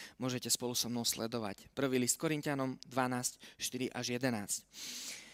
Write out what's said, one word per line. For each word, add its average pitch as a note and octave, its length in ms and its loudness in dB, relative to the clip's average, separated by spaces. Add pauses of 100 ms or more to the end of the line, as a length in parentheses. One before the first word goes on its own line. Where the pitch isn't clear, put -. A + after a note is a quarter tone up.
(180)
Môžete B2 320 -2
spolu B2 240 2
so A#2+ 160 0
mnou A#2+ 160 0
sledovať. A2+ 640 -2
Prvý C3 300 4
list A#2+ 160 4
Korintianom C#3+ 580 0 (140)
dvanásť, B2+ 500 2 (220)
štyri B2+ 320 -2
až B2 240 0
jedenásť. A#2 480 0 (680)